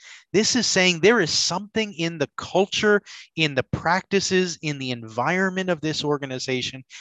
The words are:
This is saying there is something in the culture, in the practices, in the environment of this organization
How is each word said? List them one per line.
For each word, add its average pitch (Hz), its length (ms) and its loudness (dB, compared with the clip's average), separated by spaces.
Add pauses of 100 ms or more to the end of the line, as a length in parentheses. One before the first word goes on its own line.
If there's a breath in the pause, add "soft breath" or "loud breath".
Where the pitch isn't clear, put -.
(320 loud breath)
This 214 220 2
is 240 120 0
saying 180 340 2
there 214 200 6
is 160 100 0
something 208 640 -4
in 165 240 -4
the 139 180 -2
culture, 202 640 2 (360 loud breath)
in 151 180 0
the 127 80 2
practices, 180 960 0
in 147 180 -6
the 131 120 -6
environment 170 800 -2
of 160 100 0
this 147 240 -2
organization 135 800 -4 (160 loud breath)